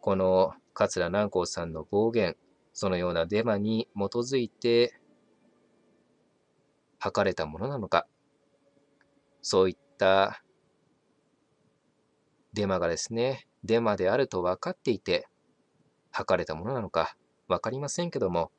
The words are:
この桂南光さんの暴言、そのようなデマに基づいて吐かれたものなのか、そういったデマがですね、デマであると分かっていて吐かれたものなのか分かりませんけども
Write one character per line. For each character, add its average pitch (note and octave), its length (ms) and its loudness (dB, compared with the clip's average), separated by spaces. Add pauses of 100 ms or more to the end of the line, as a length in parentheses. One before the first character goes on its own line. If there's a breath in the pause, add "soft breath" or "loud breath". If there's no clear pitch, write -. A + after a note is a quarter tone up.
こ G2+ 140 0
の F#2 400 4 (200)
桂 F2+ 340 0
南 G2+ 220 0
光 F2 160 0
さ E2+ 180 -6
ん E2 80 -10
の D#2 120 -10
暴 G#2+ 260 2
言、 G2+ 260 0 (360)
そ - 160 -4
の F#2 80 0
よ F2+ 140 0
う - 20 -2
な E2 140 0
デ G#2 160 0
マ A2 160 0
に A2 360 -2
基 G2+ 40 -10 (180)
づ B2+ 220 -2
い A#2 100 -2
て A#2+ 520 2 (2000)
吐 - 140 -4
か G2+ 120 2
れ F#2 100 0
た E2 120 -4
も D2+ 120 -12
の G#2 100 -6
な C#3 100 -6
の G2+ 100 -8
か、 - 180 0 (1400)
そ F#2+ 220 4
う F#2 40 2
い F2+ 40 -2
っ - 40 -10 (220)
た G2 440 4 (2000)
デ G#2 140 -2
マ F#2+ 120 2
が F2 80 0
で E2+ 120 0
す - 160 -8
ね、 A#2+ 340 -2 (160)
デ A2+ 160 2
マ G#2+ 160 2
で F#2 140 2
あ A2 60 2
る C3+ 120 2
と F#2 140 -4
分 F2+ 180 -2
か F#3 100 -6
っ F#3 60 -8
て - 140 -4
い G#2 80 0
て - 300 -2 (840)
吐 - 160 -8
か F#2 100 4
れ F2 80 0
た D#2+ 100 -6
も D#2+ 100 -8
の B2+ 100 -6
な B2 60 -4
の G2 100 -8
か D#2+ 260 -2 (300)
分 F2+ 160 0
か A2+ 80 -4
り C3 80 -8
ま C#3+ 100 -6
せ F3 160 -4
ん E3+ 60 -6
け D#3 80 -6
ど G#2+ 100 0
も E2+ 300 -2